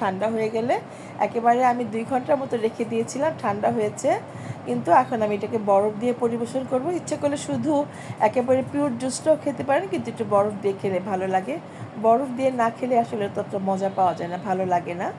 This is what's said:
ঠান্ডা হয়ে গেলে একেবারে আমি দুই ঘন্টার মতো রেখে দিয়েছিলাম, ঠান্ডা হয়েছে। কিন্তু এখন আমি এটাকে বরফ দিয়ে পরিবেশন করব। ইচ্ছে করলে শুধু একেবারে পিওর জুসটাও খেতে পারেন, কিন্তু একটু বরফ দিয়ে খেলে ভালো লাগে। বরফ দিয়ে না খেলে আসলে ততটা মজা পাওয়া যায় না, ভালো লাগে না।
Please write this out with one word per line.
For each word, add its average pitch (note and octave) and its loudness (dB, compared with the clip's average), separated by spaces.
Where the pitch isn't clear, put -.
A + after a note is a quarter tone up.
ঠান্ডা G3+ 0
হয়ে A3 0
গেলে A#3+ 0
একেবারে A#3 4
আমি B3 2
দুই A3+ -4
ঘন্টার C4 2
মতো C4 -2
রেখে A3+ 0
দিয়েছিলাম, A#3 0
ঠান্ডা G#3 0
হয়েছে। A#3+ 0
কিন্তু A#3+ -2
এখন B3+ 4
আমি G#3 2
এটাকে G#3+ -2
বরফ G3+ 4
দিয়ে A#3+ 2
পরিবেশন A#3+ -2
করব। C4+ 0
ইচ্ছে D#4+ -4
করলে C#4+ 0
শুধু C#4+ 0
একেবারে B3+ 4
পিওর C#4+ 0
জুসটাও C4 2
খেতে C#4 -2
পারেন, D#4+ 2
কিন্তু A#3+ -4
একটু - -6
বরফ G#3 4
দিয়ে G3 0
খেলে F#3+ 0
ভালো F#3+ -2
লাগে। G3 0
বরফ A#3 4
দিয়ে C4 2
না A#3 2
খেলে B3 0
আসলে A3+ 0
ততটা G#3 -4
মজা F#3+ 0
পাওয়া F#3 4
যায় F3 -6
না, F3 -4
ভালো F#3+ 0
লাগে F3 0
না। G#3+ -4